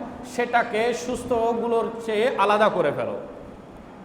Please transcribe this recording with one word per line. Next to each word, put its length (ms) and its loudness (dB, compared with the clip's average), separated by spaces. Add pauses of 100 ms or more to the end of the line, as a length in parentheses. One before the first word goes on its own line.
(360)
সেটাকে 580 2
সুস্থগুলোর 960 0 (160)
চেয়ে 320 2
আলাদা 300 6
করে 280 2
ফেলো, 200 -4 (880)